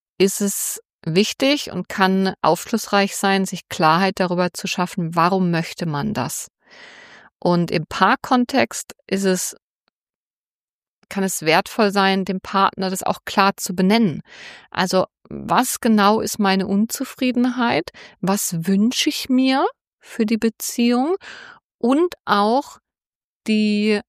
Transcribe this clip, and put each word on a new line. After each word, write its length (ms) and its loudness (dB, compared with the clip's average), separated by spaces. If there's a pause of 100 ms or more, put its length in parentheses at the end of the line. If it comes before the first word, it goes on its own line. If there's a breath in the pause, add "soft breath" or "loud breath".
(180)
ist 240 2
es 400 -4 (240)
wichtig 680 0
und 180 -8
kann 520 0
aufschlussreich 760 0
sein, 280 0
sich 220 -10
Klarheit 540 2
darüber 320 0
zu 140 -10
schaffen, 480 -4
warum 360 2
möchte 340 -4
man 280 -4
das? 340 -6 (920 loud breath)
Und 320 0
im 140 -2
Paarkontext 1080 0 (120)
ist 200 -2
es, 320 -2 (1500)
kann 160 -4
es 160 -4
wertvoll 500 2
sein, 320 2
dem 160 -4
Partner 500 0
das 140 -6
auch 220 -4
klar 320 2
zu 180 -6
benennen. 460 2 (500 loud breath)
Also, 340 0 (240)
was 520 -2
genau 400 4
ist 180 -6
meine 280 2
Unzufriedenheit? 1200 0 (320 loud breath)
Was 440 -2
wünsche 440 2
ich 180 -6
mir 400 2 (320)
für 260 -4
die 120 0
Beziehung? 800 0 (640 loud breath)
Und 340 2 (100)
auch 540 0 (680)
die 640 2